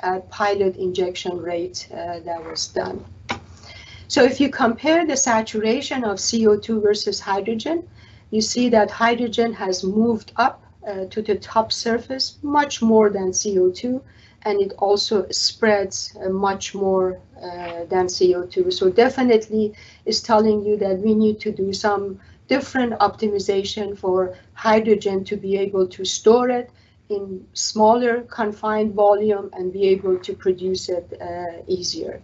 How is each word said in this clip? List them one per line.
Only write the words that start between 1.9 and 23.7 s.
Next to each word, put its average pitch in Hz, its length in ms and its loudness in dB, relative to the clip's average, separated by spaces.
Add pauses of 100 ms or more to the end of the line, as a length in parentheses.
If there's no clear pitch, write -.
uh, 170 280 -10
that 165 240 -8
was 160 240 -8
done. - 360 -8 (1040)
So - 160 2
if 262 180 2
you 285 80 4
compare 294 560 2
the 302 100 -2
saturation 233 880 -2
of 202 160 -4
C 226 260 0
O 208 120 6
two 220 240 -4
versus 202 400 0
hydrogen, 226 680 -4 (420)
you 214 120 0
see 240 260 0
that 214 240 4
hydrogen 233 600 0
has 190 320 -4
moved 220 500 0
up, - 260 0 (240)
uh, 190 260 -6
to 214 100 -4
the 214 140 0
top 220 360 -2
surface 240 720 -4
much 294 400 0
more 220 280 6
than 190 220 -2
C 196 280 -2
O 180 120 4
two, 247 300 -6 (400)
and 202 180 0
it 196 200 -2
also 202 500 0
spreads, - 920 0
uh, 190 60 -4
much 196 480 -2
more, 190 460 0 (200)
uh, 175 440 -10
than - 240 0
C 180 260 4
O 180 100 -4
two. 180 240 -2
So 185 200 2
definitely 220 840 2 (320)
is 220 160 -2
telling 214 440 4
you 208 120 2
that 196 220 0
we 214 160 2
need 214 240 4
to 214 140 -4
do 196 180 -2
some 202 480 -2 (300)
different 254 500 0
optimization 202 1000 0